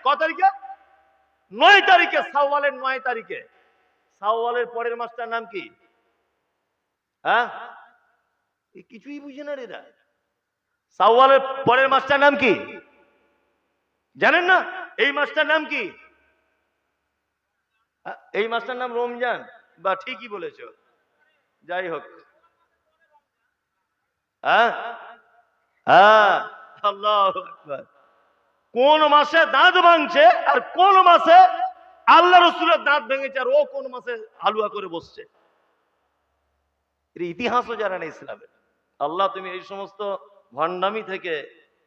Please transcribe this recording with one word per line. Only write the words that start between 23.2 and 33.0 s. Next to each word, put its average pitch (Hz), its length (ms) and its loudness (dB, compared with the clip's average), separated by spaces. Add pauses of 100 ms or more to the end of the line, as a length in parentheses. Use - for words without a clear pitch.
হ্যাঁ, 202 280 0 (1160)
হ্যাঁ, 185 600 4 (340)
আল্লাহু 202 580 -2
আকবার। 143 440 -16 (880)
কোন 294 360 2
মাসে 294 380 2
দাঁত 330 280 4
ভাঙছে 320 520 4
আর - 340 2
কোন 381 420 4
মাসে 339 320 6 (720)
আল্লাহ 349 420 6
রসুলের 320 360 0
দাঁত 294 180 0